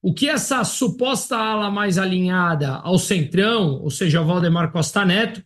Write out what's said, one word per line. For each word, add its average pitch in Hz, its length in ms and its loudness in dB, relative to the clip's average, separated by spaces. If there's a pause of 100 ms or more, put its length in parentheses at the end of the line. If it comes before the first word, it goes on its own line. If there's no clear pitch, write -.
O 185 120 0
que 285 160 0
essa 262 340 -2
suposta 247 720 -2
ala 220 360 -2
mais 202 260 0
alinhada 180 720 0
ao 175 300 0
centrão, 185 840 0
ou 151 80 -4
seja, 165 300 0
ao 160 60 0
Valdemar 170 460 2
Costa 180 320 0
Neto 208 420 0